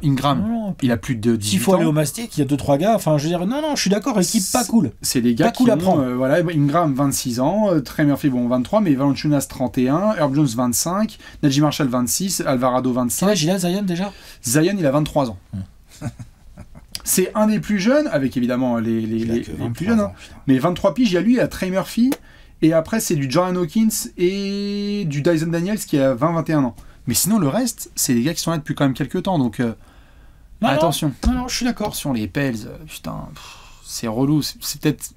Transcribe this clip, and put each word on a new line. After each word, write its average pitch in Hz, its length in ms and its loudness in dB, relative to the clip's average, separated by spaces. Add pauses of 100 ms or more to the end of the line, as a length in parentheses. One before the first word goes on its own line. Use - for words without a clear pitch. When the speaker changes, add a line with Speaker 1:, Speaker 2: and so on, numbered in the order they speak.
Speaker 1:
Ingram, 139 380 2
Speaker 2:
Non, 208 60 -2
non, 220 260 -4
puis - 140 -2
Speaker 1:
il 120 40 4
a 117 60 2
plus 123 200 -4
de 117 160 2
Speaker 2:
s'il 110 60 2
Speaker 1:
dix-huit 104 200 0
Speaker 2:
faut 190 160 4
aller 170 100 4
Speaker 1:
ans. 160 40 4
Speaker 2:
au - 20 2
mastic, 156 440 -2
il 156 40 -4
y 147 40 4
a - 40 2
deux, 143 100 0
trois 139 220 2
gars, 214 160 4
enfin, 151 240 2
je 135 60 -4
veux 160 40 0
dire, 175 160 -2
non, 269 160 -2
non, 302 140 -2
je - 60 -2
suis 190 100 2
d'accord, 214 280 0
équipe 185 320 0
pas 247 120 2
Speaker 1:
C'est, - 80 -6
Speaker 2:
cool. 180 200 2 (120)
Speaker 1:
c'est - 180 0
les 120 140 4
gars 151 120 4
Speaker 2:
Pas 233 40 4
cool 247 160 2
Speaker 1:
qui 226 40 6
Speaker 2:
à 208 40 6
Speaker 1:
ont, - 20 0
Speaker 2:
prendre. 170 240 2
Speaker 1:
euh, 127 140 -2
voilà, 131 220 2
Ingram, 156 580 2
vingt-six 131 440 -2
ans, 196 320 2
euh, 147 100 2
Trey 151 240 -2
Murphy, 143 240 2
bon, 123 180 0
vingt-trois, 127 340 2
mais 160 140 4
Valanciunas, 139 520 0
trente 123 300 -4
et 127 100 2
un, 190 280 2
Herb 147 180 0
Jones, 147 140 4
vingt-cinq, 127 720 -2 (240)
Najee 143 180 4
Marshall, 147 280 0
vingt-six, 127 520 -2
Alvarado, 127 500 0
vingt-cinq. 123 360 0
Speaker 2:
Quel 214 60 4
âge 156 100 0
il 156 80 0
a, 196 80 0
Zion, 180 240 -2
déjà ? 185 280 -4 (320)
Speaker 1:
Zion, 156 360 2
il 165 80 0
a 131 40 2
vingt-trois 147 380 0
ans. 95 80 -12 (160)
Speaker 2:
Hmm. - 540 -12
<laughs> - 0 - (960)
Speaker 1:
C'est - 300 0
un 214 140 2
des 214 120 2
plus 202 200 -2
jeunes, 277 320 2
avec 135 260 -2
évidemment 123 400 0
les, 113 240 -2
les, 113 160 -4
Speaker 2:
Il 113 140 -2
a - 20 0
Speaker 1:
les, 117 80 0
Speaker 2:
que 104 60 -10
Speaker 1:
les 80 100 -10
Speaker 2:
vingt-trois 117 160 -4
Speaker 1:
plus 156 140 -6
jeunes, 226 140 2
hein. - 40 2
Speaker 2:
ans, - 100 -8
putain. - 200 -20 (100)
Speaker 1:
Mais 131 140 4
vingt-trois 180 340 0
piges, 247 180 2
il 180 40 0
y - 20 4
a 170 40 2
lui, 226 120 4
il 254 40 4
y - 20 2
a 196 80 2
Trey 185 240 -4
Murphy, 226 400 0 (500)
et 160 120 4
après 165 260 0
c'est 190 160 -2
du 139 140 -2
Jordan 180 280 2
Hawkins 220 320 2 (300)
et 202 840 -2
du 143 180 -4
Dyson 165 240 2
Daniels 175 320 -2
qui - 180 -2
a 135 160 4
vingt, 147 180 0
vingt 165 160 -2
et 165 60 0
un 147 100 4
ans. 117 120 -4 (320)
Mais 117 80 0
sinon 208 240 2
le 151 80 2
reste, 233 480 -2
c'est - 180 0
des 117 80 2
gars 160 140 0
qui - 60 -6
sont 165 100 -2
là 165 80 0
depuis 147 160 -6
quand 151 100 0
même 135 80 2
quelques 170 300 -4
temps, 180 160 0
donc, 123 200 -2
euh, 117 140 0 (880)
Speaker 2:
Non, 226 60 2
non. 262 80 4
Speaker 1:
attention. 226 360 2 (140)
Speaker 2:
Non, 240 80 4
non, 247 140 -4
je - 80 -6
suis 240 100 -4
d'accord. 214 220 -2
Speaker 1:
Attention 147 260 -4
les 107 140 -2
Pels, 131 400 -4
euh, - 180 -14
putain, 156 480 -12
pff, - 240 -20 (260)
c'est - 240 -8
relou, 135 360 0
c'est, - 180 -8
c'est - 180 -8
peut-être - 380 -2